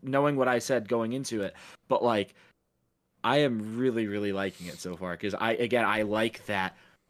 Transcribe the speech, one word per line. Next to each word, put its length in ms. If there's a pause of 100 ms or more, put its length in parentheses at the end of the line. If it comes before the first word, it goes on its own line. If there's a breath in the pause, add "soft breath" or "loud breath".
knowing 340
what 120
I 100
said 300
going 260
into 280
it. 120 (340 loud breath)
But, 140
like, 320 (920 soft breath)
I 120
am 380
really, 300
really 260
liking 360
it 100
so 180
far, 200
'cause 180
I, 200
again, 300
I 180
like 440
that 300 (340 soft breath)